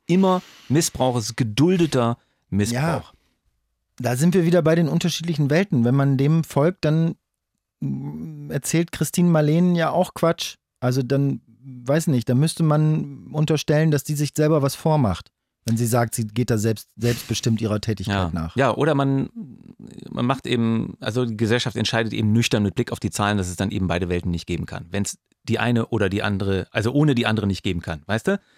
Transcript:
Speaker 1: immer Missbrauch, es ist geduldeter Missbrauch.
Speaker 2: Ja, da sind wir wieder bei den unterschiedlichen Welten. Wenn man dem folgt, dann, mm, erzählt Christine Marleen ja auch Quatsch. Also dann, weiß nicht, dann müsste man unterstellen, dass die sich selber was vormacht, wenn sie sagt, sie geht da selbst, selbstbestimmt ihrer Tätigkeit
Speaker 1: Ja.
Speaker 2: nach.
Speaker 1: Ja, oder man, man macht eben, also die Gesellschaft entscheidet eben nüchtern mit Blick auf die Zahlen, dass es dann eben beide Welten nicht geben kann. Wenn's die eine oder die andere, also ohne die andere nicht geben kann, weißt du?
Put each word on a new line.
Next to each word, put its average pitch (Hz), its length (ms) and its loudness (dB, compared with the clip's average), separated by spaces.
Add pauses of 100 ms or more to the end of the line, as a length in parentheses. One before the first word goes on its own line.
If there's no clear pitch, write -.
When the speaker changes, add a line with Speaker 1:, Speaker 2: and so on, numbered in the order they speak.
Speaker 1:
immer 185 340 2 (300)
Missbrauch, 131 480 0
es 110 80 -4
ist 113 100 -8
geduldeter 135 800 2 (320)
Missbrauch. 107 320 0
Speaker 2:
Ja, 156 240 -2 (920)
da 123 180 -2
sind 160 160 2
wir 175 140 4
wieder 175 160 4
bei 160 120 4
den 170 140 2
unterschiedlichen 160 600 -2
Welten. 151 340 2
Wenn 120 100 2
man 139 220 2
dem 151 280 2
folgt, 156 420 0
dann, 165 280 0 (680)
mm, 147 680 -8
erzählt 160 420 -2
Christine 175 360 0
Marleen 165 460 4
ja 160 160 0
auch 175 240 -2
Quatsch. - 420 -2 (240)
Also 127 220 0
dann, 139 380 0 (440)
weiß 147 240 0
nicht, 127 200 0
dann 123 100 4
müsste 160 240 2
man 151 720 0
unterstellen, 151 580 2
dass 147 140 0
die 151 100 -4
sich 147 200 -2
selber 151 280 4
was 139 120 0
vormacht, 139 560 0 (360)
wenn 113 100 2
sie 120 100 0
sagt, 117 280 0
sie 113 120 -4
geht 110 240 -2
da 113 80 2
selbst, 107 380 -2
selbstbestimmt 113 640 -2
ihrer 107 200 -2
Tätigkeit 101 340 -4
Speaker 1:
Ja. 92 180 0
Speaker 2:
nach. 80 240 -6
Speaker 1:
Ja, 123 180 2
oder 147 200 2
man, 139 340 0 (840)
man - 140 -4
macht 139 220 -2
eben, 113 540 -2
also 120 240 -2
die 113 120 -6
Gesellschaft 113 400 0
entscheidet 113 360 -2
eben 107 200 0
nüchtern 117 300 2
mit 101 120 0
Blick - 180 -2
auf 110 80 -8
die 98 100 -4
Zahlen, 104 280 0
dass 90 100 -2
es 90 80 -8
dann 101 140 -2
eben 95 180 -2
beide 87 200 -2
Welten 87 220 -2
nicht 85 160 -4
geben 87 200 -6
kann. - 240 -12
Wenn's 98 280 -4 (260)
die 110 140 -2
eine 117 280 2
oder 104 220 0
die 98 140 -2
andere, 98 480 -2
also 117 220 0
ohne 143 220 4
die 117 120 2
andere 107 200 2
nicht 98 160 0
geben 87 180 -2
kann, 80 260 -8
weißt 107 220 -2
du? 196 120 0 (180)